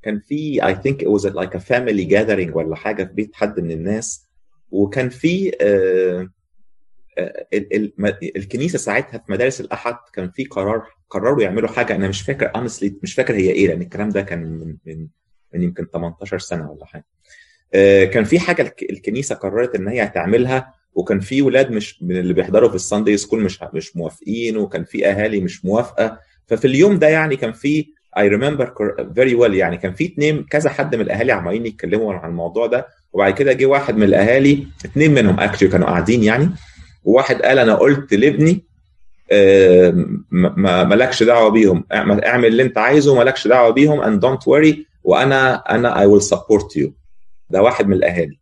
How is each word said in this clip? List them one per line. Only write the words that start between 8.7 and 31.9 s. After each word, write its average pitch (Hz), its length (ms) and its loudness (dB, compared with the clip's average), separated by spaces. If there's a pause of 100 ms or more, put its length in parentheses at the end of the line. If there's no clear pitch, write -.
ساعتها 120 400 -6
في - 140 -14
مدارس 123 300 -2
الأحد - 340 -10 (180)
كان 92 160 -10
في 92 160 -10
قرار، 107 380 -6 (260)
قرروا 113 340 -2
يعملوا 104 260 -2
حاجة، 117 260 -4
أنا 95 120 -4
مش 95 140 -6
فاكر - 360 -6
honestly، 113 340 -6 (120)
مش - 100 -12
فاكر 127 220 -2
هي 95 160 0
إيه، 95 160 2
لأن 85 140 -2
الكلام 104 280 -8
ده 98 120 -2
كان 87 220 -8
من، 80 320 -12 (100)
من، 80 220 -16 (460)
من 87 100 -4
يمكن 87 260 -8
تمنتاشر 85 500 -10
سنة 80 320 -10
ولا - 140 -20
حاجة. - 200 -20 (680)
آه، 98 320 6
كان 107 180 0
في 131 160 2
حاجة 175 220 -2
الك-، - 280 -6
الكنيسة 110 460 -8
قررت 110 400 -4
إن 95 120 -6
هي 117 160 -2
هتعملها، 120 680 -2 (200)
وكان 95 260 -2
في 131 220 -4
ولاد 131 300 2
مش 104 320 -8
من 90 140 -4
اللي 90 160 -2
بيحضروا 95 360 2
في 104 60 -6
الساندي 107 420 0
school 113 260 -4
مش، 95 160 -4 (140)
مش 80 240 -10
موافقين، 110 600 -6
وكان 95 260 -6
في 98 240 -4
أهالي 104 340 -2
مش 90 240 -8
موافقة. 110 540 -2 (280)
ففي 117 200 -2
اليوم 170 320 4
ده 151 80 4
يعني 156 280 0
كان 117 160 -6
في، 147 340 -4 (340)
I - 20 4
remember 123 440 0
cor-، - 360 -6
very 120 380 0
well، 113 140 4
يعني 87 240 0
كان 92 160 -6
في 151 120 -4
اتنين، 151 380 -2
كذا 151 260 0
حد - 260 -4
من 113 60 -2
الأهالي 101 300 -2
عمالين 98 340 -4
يتكلموا 107 480 -4